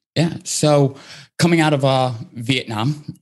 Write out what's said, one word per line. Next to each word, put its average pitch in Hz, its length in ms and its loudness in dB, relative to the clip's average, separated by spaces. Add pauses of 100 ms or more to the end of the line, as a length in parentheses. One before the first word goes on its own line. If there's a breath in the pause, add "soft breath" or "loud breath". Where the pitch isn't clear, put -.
(160)
Yeah. 151 260 0
So 143 540 2 (420 loud breath)
coming 170 220 2
out 156 120 2
of, 139 120 0
uh, 131 280 2 (200)
Vietnam, 123 880 -4